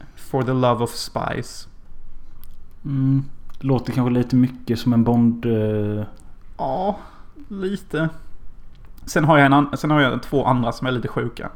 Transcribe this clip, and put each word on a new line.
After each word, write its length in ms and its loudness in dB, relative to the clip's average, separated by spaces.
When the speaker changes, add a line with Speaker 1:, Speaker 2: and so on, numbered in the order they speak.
Speaker 1:
For 260 -4
the 100 0
Love 320 4
of 60 -4
Spies. 760 -6
Speaker 2:
Mm, 400 2
låter 340 0
kanske 220 2
lite 220 2
mycket 420 2
som 140 2
en 120 6
Bond, 420 4
eh. 580 0
Speaker 1:
Ja, 400 -2
lite. 600 -4
Sen 200 2
har 140 8
jag 80 8
en 60 6
an-, 240 4
sen 140 -2
har 100 6
jag 220 2
två 240 0
andra 260 2
som 140 -4
är 40 0
lite 180 -2
sjuka. 480 -4